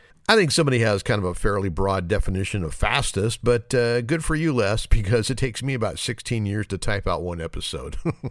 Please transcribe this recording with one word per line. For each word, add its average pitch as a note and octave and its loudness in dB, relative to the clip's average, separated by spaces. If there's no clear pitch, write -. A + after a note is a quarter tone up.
I A3 6
think E3+ 4
somebody C#3 4
has G#2 2
kind A2 0
of F#2+ -2
a F2 -2
fairly G2+ 0
broad F#2+ 0
definition F#2+ 0
of D2+ -4
fastest, A2 -2
but, A#2+ 2
uh, A#2+ 2
good D#3 -2
for D#3+ 0
you, D#3 0
Les, A2 2
because G#2+ 2
it B2+ -2
takes B2+ -2
me C3+ -2
about A2 -4
sixteen A2+ -4
years G2+ -2
to G2 -4
type G2 -2
out E2 0
one E2+ -6
episode. D#2 -6